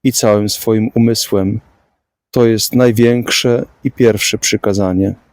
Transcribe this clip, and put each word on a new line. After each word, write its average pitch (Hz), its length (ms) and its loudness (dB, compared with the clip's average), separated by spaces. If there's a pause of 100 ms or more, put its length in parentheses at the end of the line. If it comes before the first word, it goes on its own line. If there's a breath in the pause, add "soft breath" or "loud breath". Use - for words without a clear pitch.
i 135 80 0
całym 104 380 2
swoim 110 460 -2
umysłem. 110 680 0 (680)
To 123 140 2
jest 113 300 0
największe 120 880 2 (180)
i 135 80 -4
pierwsze 110 460 0
przykazanie. 98 800 -2 (160)